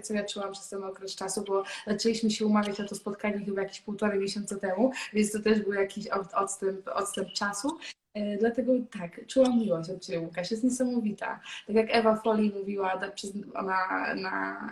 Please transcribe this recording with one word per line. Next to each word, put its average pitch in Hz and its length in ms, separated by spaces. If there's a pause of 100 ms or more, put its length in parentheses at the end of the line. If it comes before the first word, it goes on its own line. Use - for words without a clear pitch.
co 220 120
ja 202 100
czułam 196 280
przez - 160
ten 196 160
okres 190 320
czasu, 190 280
bo 196 200 (220)
zaczęliśmy 220 440
się 214 160
umawiać 208 320
na 214 60
to 202 100
spotkanie 202 500
chyba 196 180
jakieś - 180
półtorej 202 400
miesiąca 202 360
temu, 196 360 (200)
więc 208 200
to 214 80
też 214 220
był 196 100
jakiś 196 340
od-, 196 280
odstęp, 196 540
odstęp 196 440
czasu. 208 460 (360)
E, 208 240
dlatego 233 340 (280)
tak, - 260
czułam 254 320
miłość 175 320
od 185 120
ciebie, 170 180
Łukasz, 175 300
jest 226 140
niesamowita. 240 760 (260)
Tak 208 100
jak 220 140
Ewa 220 260
Foley 214 420
mówiła, 196 380
da-, 196 140
przez-, 202 220 (220)
ona 95 600
na, 98 440 (140)